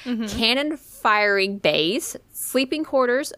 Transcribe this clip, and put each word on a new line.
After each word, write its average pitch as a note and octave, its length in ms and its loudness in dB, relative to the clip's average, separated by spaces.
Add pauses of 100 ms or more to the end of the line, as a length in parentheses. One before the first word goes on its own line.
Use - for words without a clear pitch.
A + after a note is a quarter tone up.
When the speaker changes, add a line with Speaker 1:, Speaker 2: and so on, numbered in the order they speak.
Speaker 1:
Mm-hmm. A3+ 220 -4
Speaker 2:
cannon B3 500 0
firing G3+ 800 0
bays, D#3+ 580 0 (160)
sleeping C4+ 540 -2
quarters, C4 520 0